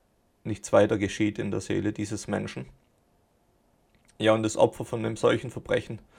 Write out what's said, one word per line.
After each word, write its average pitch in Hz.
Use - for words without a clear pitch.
nichts -
weiter 104
geschieht 101
in 104
der 101
Seele 101
dieses 107
Menschen. 98
Ja, 110
und 110
das 110
Opfer -
von 110
einem 113
solchen 120
Verbrechen -